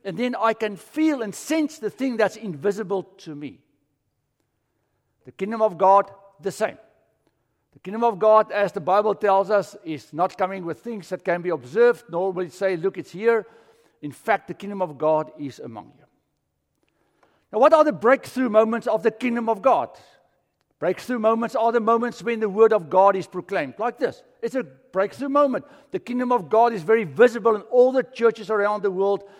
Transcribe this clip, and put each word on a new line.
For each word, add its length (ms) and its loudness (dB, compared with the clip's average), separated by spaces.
and 120 -8
then 220 -4
I 140 0
can 240 -4
feel 460 -2
and 120 -8
sense 440 -4
the 120 -6
thing 280 -4
that's 180 0
invisible 680 -6
to 160 -16
me. 260 -16
The 80 -20
kingdom 300 -4
of 160 0
God, 320 6
the 120 -8
same. 240 -6
The 80 -20
kingdom 240 -6
of 140 0
God, 340 4
as 200 -2
the 80 -8
Bible 340 0
tells 360 0
us, 320 0
is 300 -10
not 240 -4
coming 300 -6
with 140 -8
things 280 -12
that 160 -10
can 160 -2
be 80 -6
observed, 600 0
nor 220 -4
will 120 -6
it 80 -12
say, 240 -2
"Look, 220 -4
it's 120 -14
here." 360 0
In 100 -10
fact, 360 -2
the 60 -10
kingdom 280 -8
of 160 -6
God 400 0
is 200 -12
among 400 -16
you. 60 -20
Now, 100 -4
what 120 8
are 120 6
the 80 2
breakthrough 580 0
moments 360 2
of 160 -2
the 80 2
kingdom 380 -4
of 140 -2
God? 280 2
Breakthrough 400 -4
moments 380 0
are 160 2
the 80 0
moments 420 0
when 160 -4
the 100 -2
word 240 4
of 160 0
God 280 4
is 100 -4
proclaimed, 520 -6
like 200 -6
this. 240 -6
It's 120 -6
a 80 -2
breakthrough 680 -6
moment. 360 0
The 80 -6
kingdom 320 -4
of 180 0
God 240 4
is 120 -8
very 180 2
visible 540 2
in 60 -8
all 280 4
the 140 0
churches 440 -2
around 360 0
the 80 0
world 320 0